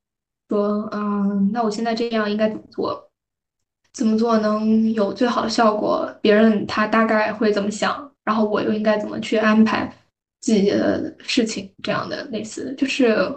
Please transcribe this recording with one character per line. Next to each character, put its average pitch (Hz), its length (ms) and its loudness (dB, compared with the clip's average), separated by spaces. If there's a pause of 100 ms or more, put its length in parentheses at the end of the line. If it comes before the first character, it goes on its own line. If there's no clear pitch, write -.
(500)
说， 208 420 -2
嗯， 202 600 0
那 240 100 -2
我 220 80 0
现 220 140 -6
在 233 100 -2
这 233 160 -2
样 214 200 -2
应 208 60 -2
该 214 120 0
怎 214 100 -4
么 - 120 -14
做？ - 400 -8 (840)
怎 226 120 -2
么 220 120 2
做 226 200 2
能 220 540 2
有 202 220 0
最 254 120 0
好 226 160 -2
的 226 60 -4
效 220 260 2
果？ - 460 -2
别 208 140 4
人 214 320 4
他 214 200 -2
大 220 200 2
概 214 260 0
会 214 180 0
怎 208 120 0
么 202 80 -2
想？ - 420 -6 (120)
然 214 120 -2
后 214 80 2
我 208 180 0
又 226 100 0
应 214 100 -2
该 214 160 2
怎 214 100 -6
么 220 120 -8
去 220 180 -2
安 220 260 6
排 - 260 0 (520)
自 226 100 0
己 202 180 4
的 - 500 0
事 - 260 0
情？ 196 260 -8 (100)
这 - 80 -6
样 - 160 -2
的 - 180 -8
类 220 200 -8
似， 262 320 -10
就 269 100 -2
是 226 300 2 (200)